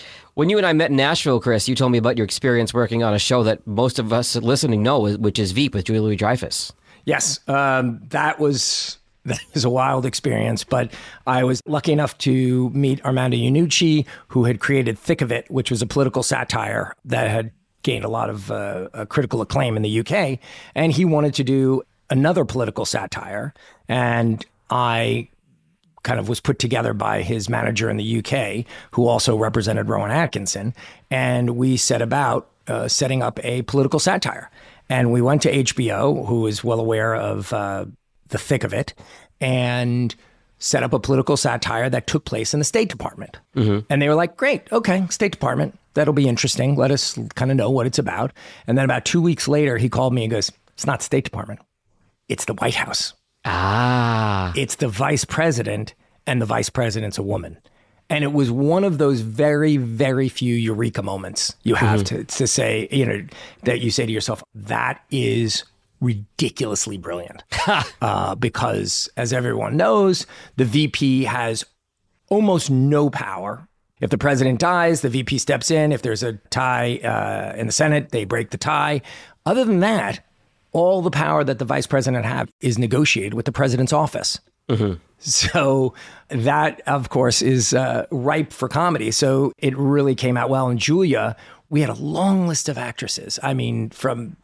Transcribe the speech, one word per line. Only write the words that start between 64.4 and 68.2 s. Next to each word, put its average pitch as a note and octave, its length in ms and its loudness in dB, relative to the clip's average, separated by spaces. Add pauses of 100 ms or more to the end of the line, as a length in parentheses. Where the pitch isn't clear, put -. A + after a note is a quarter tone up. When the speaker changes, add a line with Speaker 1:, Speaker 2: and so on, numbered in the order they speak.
Speaker 2:
"That A2+ 560 -4
is A#2 540 0 (360)
ridiculously G#2+ 1000 -4
brilliant." F2 440 -10 (240)
Speaker 1:
<laughs> F3+ 160 2 (200)
Speaker 2:
Uh, G2 320 -2